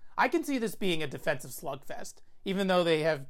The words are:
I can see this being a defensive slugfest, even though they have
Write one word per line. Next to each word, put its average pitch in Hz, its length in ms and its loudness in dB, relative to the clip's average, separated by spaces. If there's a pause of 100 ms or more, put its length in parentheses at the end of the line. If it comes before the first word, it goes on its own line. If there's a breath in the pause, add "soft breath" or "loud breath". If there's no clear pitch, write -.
(180)
I 240 100 6
can 320 160 2
see 277 140 0
this 220 180 -2
being 170 260 2
a 151 60 -2
defensive 139 440 -4
slugfest, - 640 -8 (300)
even 196 220 0
though 180 160 4
they 160 180 4
have 151 280 0